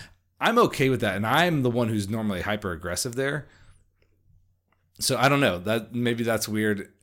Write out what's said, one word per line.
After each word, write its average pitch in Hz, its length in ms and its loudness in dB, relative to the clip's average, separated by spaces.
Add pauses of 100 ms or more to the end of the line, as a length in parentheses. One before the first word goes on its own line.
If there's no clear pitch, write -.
(400)
I'm 226 200 2
okay 147 300 4
with 127 120 0
that, 101 140 0
and 101 100 -2
I'm 151 380 2
the 123 80 2
one 117 180 0
who's 107 180 -2
normally 104 340 -2
hyper 101 300 -4
aggressive 87 440 -6
there. 135 320 -4 (1500)
So 131 180 -2
I 123 100 4
don't 139 120 4
know. 104 180 2
That, 107 380 -4
maybe 120 280 0
that's 113 240 0
weird. 107 440 -2 (120)